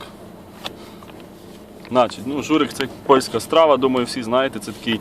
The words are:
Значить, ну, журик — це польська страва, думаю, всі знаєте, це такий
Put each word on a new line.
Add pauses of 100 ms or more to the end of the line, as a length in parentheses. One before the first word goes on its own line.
(1900)
Значить,
ну,
журик —
це (180)
польська
страва,
думаю,
всі
знаєте,
це
такий